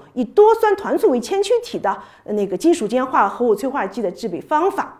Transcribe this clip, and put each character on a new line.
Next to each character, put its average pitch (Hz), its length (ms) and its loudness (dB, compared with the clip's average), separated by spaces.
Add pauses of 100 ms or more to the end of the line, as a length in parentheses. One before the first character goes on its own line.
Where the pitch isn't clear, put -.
(140)
以 247 100 -4
多 415 320 6
酸 427 180 2
团 359 240 -4
素 440 120 2
为 247 100 0
前 392 200 -2
驱 403 120 -2 (100)
体 - 160 -10
的， 196 180 -2 (280)
呃， - 80 -8
那 208 120 -2
个 190 120 -4
金 320 180 2
属 208 140 -2
间 254 180 -2
化 254 220 2
合 240 180 -2
物 220 80 4
催 262 140 -4
化 247 180 -4
剂 226 160 -8
的 185 80 -2
制 202 180 -10
备 170 120 -6
方 330 280 0
法。 - 320 -6